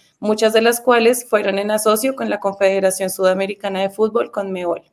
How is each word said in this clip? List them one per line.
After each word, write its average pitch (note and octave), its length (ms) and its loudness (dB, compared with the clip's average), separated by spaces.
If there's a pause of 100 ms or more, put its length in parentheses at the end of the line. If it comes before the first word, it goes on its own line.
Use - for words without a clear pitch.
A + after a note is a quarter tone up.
(200)
muchas G#3+ 340 0
de A3 80 4
las A#3 180 2
cuales A#3+ 480 2
fueron G3+ 320 0
en G#3 120 -4
asocio A3 440 0
con A#3 140 -6
la G#3 100 -4
Confederación F#3+ 720 0
Sudamericana F#3+ 720 -2
de G3 80 -2
Fútbol, A3 420 -2
Conmebol. F#3 600 -6